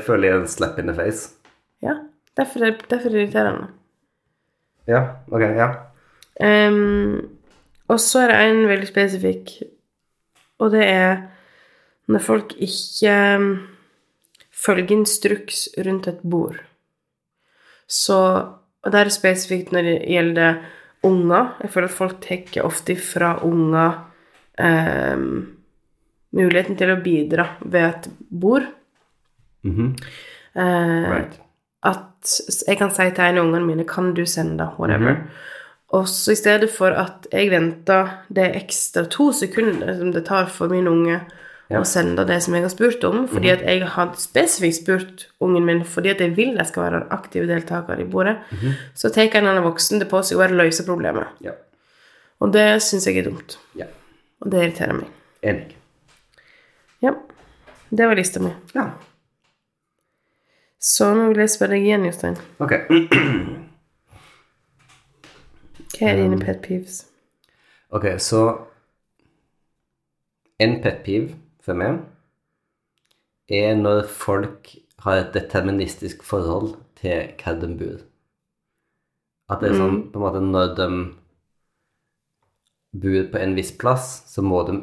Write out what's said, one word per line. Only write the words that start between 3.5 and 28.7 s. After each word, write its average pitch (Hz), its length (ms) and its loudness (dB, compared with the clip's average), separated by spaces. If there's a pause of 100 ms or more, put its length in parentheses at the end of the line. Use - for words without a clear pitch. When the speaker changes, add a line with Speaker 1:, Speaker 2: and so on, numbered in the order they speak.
Speaker 1:
Ja, 120 120 4 (320)
ok, 110 100 0 (140)
ja. 117 120 4 (680)
Speaker 2:
Ehm, 208 880 2 (680)
og 233 100 4
så 254 220 2
er 247 80 4
det 220 80 6
en 220 300 4
veldig 196 200 0
spesifikk, 190 680 -2 (1040)
og 220 160 4
det 214 100 6
er 190 300 4 (920)
når 107 120 4
folk 214 320 0
ikke, - 560 -2
ehm, 202 380 4 (1040)
følger 185 400 0
instruks 208 680 0 (240)
rundt 190 200 -4
et 175 140 -8
bord. 170 380 -2 (1300)
Så, - 280 0 (680)
og 202 100 -2
det 208 80 6
er 202 80 2
spesifikt 185 640 -2
når 175 160 2
det 170 60 2 (180)
gjelder 165 460 2 (440)
unger. 185 460 4 (120)
Jeg 202 120 -8
føler 185 160 0
at 185 80 -10
folk 185 240 -4
tar - 440 -8
ofte 170 280 -4
ifra 175 380 -2 (140)
unger, 165 520 2 (600)
ehm, 67 720 2 (1000)
muligheten 185 440 2
til 185 160 2
å 185 80 -2
bidra 160 460 0 (140)
ved 170 280 2
et - 180 -10 (220)
bord. 214 400 0 (960)